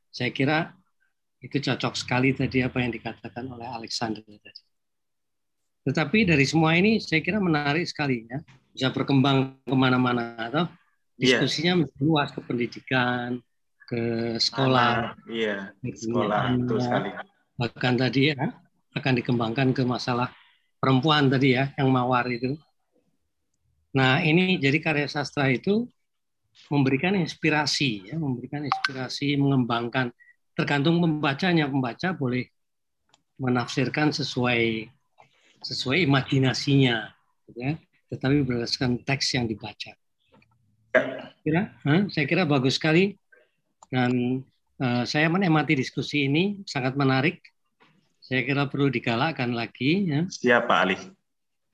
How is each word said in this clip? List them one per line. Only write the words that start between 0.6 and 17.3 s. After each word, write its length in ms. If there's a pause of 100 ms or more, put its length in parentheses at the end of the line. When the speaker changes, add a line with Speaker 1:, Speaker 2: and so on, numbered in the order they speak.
Speaker 1:
itu 220
cocok 340
sekali 360
tadi 320
apa 160
yang 120
dikatakan 560
oleh 200
Alexander 560
tadi. 380 (1200)
Tetapi 400
dari 180
semua 300
ini 240
saya 240
kira 160
menarik 480
sekali 400
ya, 160 (320)
bisa 160
berkembang 760
kemana-mana 800
atau 240 (500)
Speaker 2:
Iya. 240
Speaker 1:
diskusinya 400
lebih 220
luas 260
ke 160
pendidikan, 960 (460)
ke 500
sekolah, 800
Speaker 2:
Anak, 160
iya, 480
Speaker 1:
ke 160
Speaker 2:
sekolah, 540
Speaker 1:
dunia 100
Speaker 2:
betul 160
Speaker 1:
anak. 80
Speaker 2:
sekali. 260 (460)